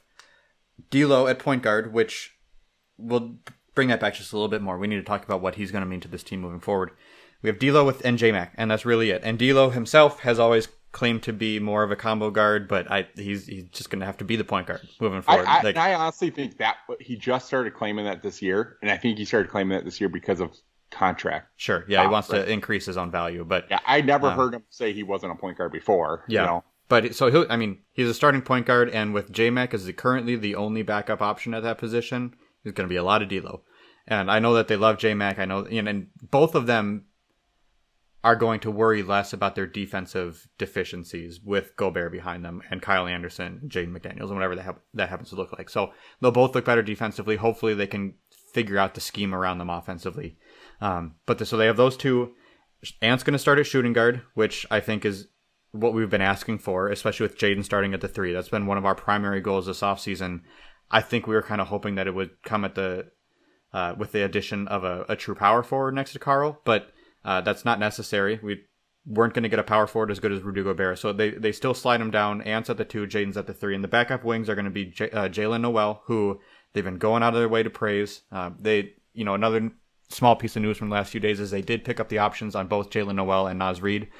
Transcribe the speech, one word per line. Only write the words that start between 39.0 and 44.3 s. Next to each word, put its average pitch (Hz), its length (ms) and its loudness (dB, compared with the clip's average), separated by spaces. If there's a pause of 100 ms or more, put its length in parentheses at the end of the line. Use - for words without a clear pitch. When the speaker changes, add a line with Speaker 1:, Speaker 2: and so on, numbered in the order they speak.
Speaker 1:
less 98 300 -2
about 98 220 -2
their 95 120 -4
defensive 92 800 -8 (100)
deficiencies 87 840 -8
with 101 360 -4
Gobert 87 340 -2
behind 87 340 -8
them 85 260 -12
and 92 120 -6
Kyle 92 240 2
Anderson, 87 640 -8
Jaden 87 280 -6
McDaniels, 98 320 -12
and 101 60 -6